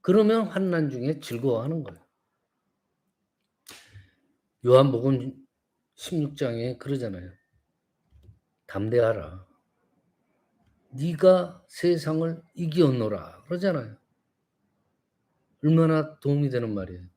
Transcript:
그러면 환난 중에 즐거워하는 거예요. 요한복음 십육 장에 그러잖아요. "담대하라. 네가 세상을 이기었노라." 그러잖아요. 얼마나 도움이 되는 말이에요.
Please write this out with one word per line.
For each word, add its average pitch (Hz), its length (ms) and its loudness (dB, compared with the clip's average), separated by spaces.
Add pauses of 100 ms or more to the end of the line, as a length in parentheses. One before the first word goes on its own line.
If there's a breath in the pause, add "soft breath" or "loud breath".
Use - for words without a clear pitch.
그러면 214 480 2
환난 175 420 -2
중에 131 300 -4
즐거워하는 123 640 -4
거예요. - 200 -18 (2500 loud breath)
요한복음 131 800 4 (480)
십육 151 420 -6
장에 120 420 -4
그러잖아요. 107 520 -6 (1400)
"담대하라. 101 800 -2 (1400)
네가 170 800 2
세상을 165 760 -2 (120)
이기었노라." 127 920 0
그러잖아요. 165 520 -4 (1700)
얼마나 160 560 2
도움이 143 320 -2
되는 120 240 -4
말이에요. 92 320 -10 (100)